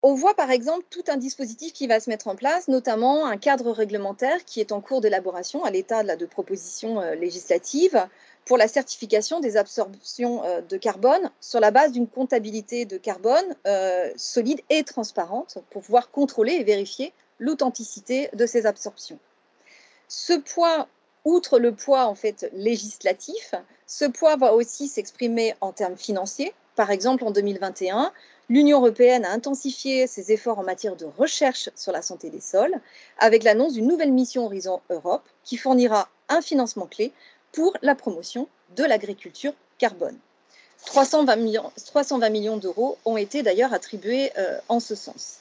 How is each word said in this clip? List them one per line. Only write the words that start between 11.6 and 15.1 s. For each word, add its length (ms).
base 200
d'une 160
comptabilité 800
de 120
carbone, 580
euh, 500
solide 540
et 140
transparente 760